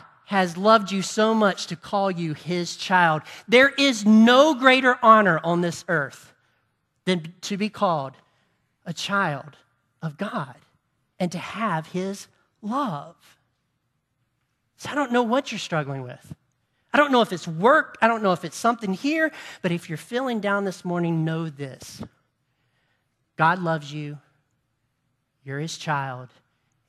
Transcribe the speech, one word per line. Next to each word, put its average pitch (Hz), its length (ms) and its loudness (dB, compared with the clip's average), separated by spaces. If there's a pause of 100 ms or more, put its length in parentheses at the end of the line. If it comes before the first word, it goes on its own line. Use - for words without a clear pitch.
(260)
has 185 300 0
loved 202 360 4
you 196 100 -2
so 220 320 0
much 208 320 2
to 175 100 -10
call 196 360 -4
you 170 240 -6
his 175 400 -6
child. 170 480 2 (240)
There 254 220 6
is 269 360 0
no 240 480 8
greater 254 480 4
honor 214 420 6
on 170 180 0
this 170 260 -4
earth 147 440 -4 (760)
than 175 360 -4
to 202 160 -6
be 208 120 -4
called 156 420 -2 (760)
a 175 80 -10
child 156 640 -4 (460)
of 151 160 -10
God 185 340 -8 (680)
and 180 120 -4
to 175 80 -10
have 165 480 -6
his 196 400 -8 (340)
love. 202 540 -6 (1600)
So - 140 -14
I - 20 -10
don't 277 180 -4
know 247 120 2
what 247 280 -2
you're 220 60 -8
struggling 139 460 -6
with. - 320 -18 (580)
I 240 40 2
don't 294 140 4
know 247 100 6
if 196 120 -2
it's 170 140 -10
work. 226 520 2
I 226 80 6
don't 226 140 0
know 190 120 2
if 170 120 -4
it's 151 120 -12
something 220 360 -2
here. 311 380 -2 (320)
But 180 80 -2
if 170 180 -6
you're 156 80 -6
feeling 240 420 -6
down 202 260 -2
this 185 200 -8
morning, 170 400 -2
know 165 240 -6
this. 139 540 -14 (1300)
God 170 220 2
loves 156 340 -6
you. 147 240 -10 (1300)
You're 135 160 -10
his 160 180 -8
child. 135 520 -6 (600)